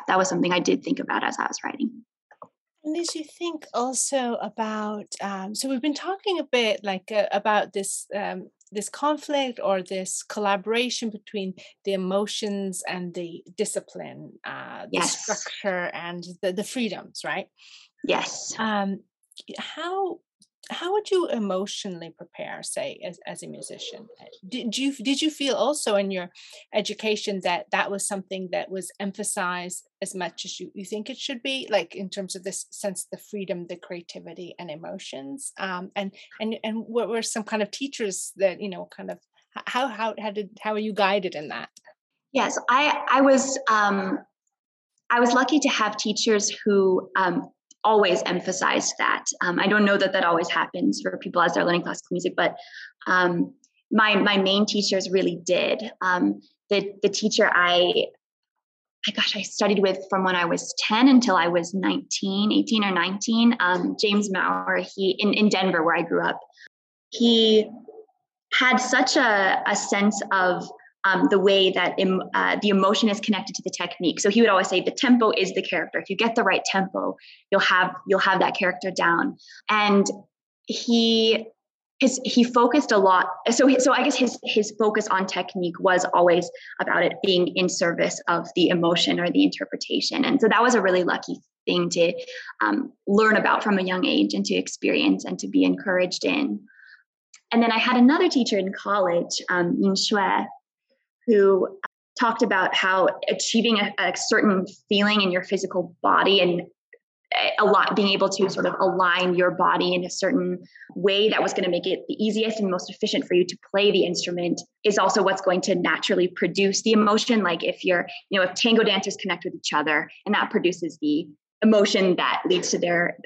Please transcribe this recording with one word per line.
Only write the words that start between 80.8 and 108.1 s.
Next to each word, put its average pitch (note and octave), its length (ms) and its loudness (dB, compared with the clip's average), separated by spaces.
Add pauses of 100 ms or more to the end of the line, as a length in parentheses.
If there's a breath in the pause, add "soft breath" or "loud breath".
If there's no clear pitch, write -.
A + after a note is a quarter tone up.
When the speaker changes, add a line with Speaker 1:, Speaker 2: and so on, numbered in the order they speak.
Speaker 1:
his, B3+ 240 2
he A#3 220 4
focused A#3+ 480 2
a G#3 40 6
lot. F#3+ 280 6 (260)
So, B3+ 160 4 (120)
so C4 120 4
I B3 120 2
guess C#4+ 120 0
his, A#3+ 300 0
his G#3+ 340 0
focus G#3+ 300 0
on F#3+ 160 0
technique F3+ 560 -6
was F3+ 320 4
always F3 360 4 (320 loud breath)
about F3 220 0
it E3 180 0
being F3+ 320 2
in F3+ 140 0
service E3+ 640 -2
of E3+ 260 -2
the F3+ 140 4
emotion F3 500 2
or F3 100 0
the - 140 4
interpretation. - 800 -2
And - 160 2
so A3+ 80 6
that G#3 140 4
was A#3+ 120 4
a A3 80 4
really F3+ 220 2
lucky F3 320 -4 (320)
thing F3 220 0
to, E3+ 240 2 (480 loud breath)
um, - 320 -2 (140)
learn G#3+ 280 6
about - 260 2
from G3+ 160 2
a F#3 60 0
young F#3 220 -2
age F2+ 280 2
and G2+ 120 -2
to F#2+ 100 -2
experience F#2 680 0
and F#2 140 -6
to G2 100 -10
be F#2 160 4
encouraged F3+ 580 -2
in. - 380 -2 (920 loud breath)
And A#3 100 4
then A3+ 120 4
I A3 40 2
had A#3+ 200 0
another D#4 320 6
teacher A3+ 280 2
in F#3+ 140 -2
college, G3+ 800 -2
um, F3 320 0
Yin G3 140 2
Xue, G3+ 500 0 (800)
who G3 540 4 (400)
talked A3+ 220 0
about G3 340 2
how F#3+ 320 2 (220)
achieving A3+ 500 0
a, G3+ 180 -2
a F#3 200 0
certain G3+ 480 2 (240)
feeling G#3 320 2
in F#3+ 100 0
your F3+ 100 0
physical F#3 600 -4
body F#3+ 380 4
and F3 220 2 (920)
a G#3+ 60 4
lot, F#3+ 320 4
being G3+ 140 2
able G3 180 2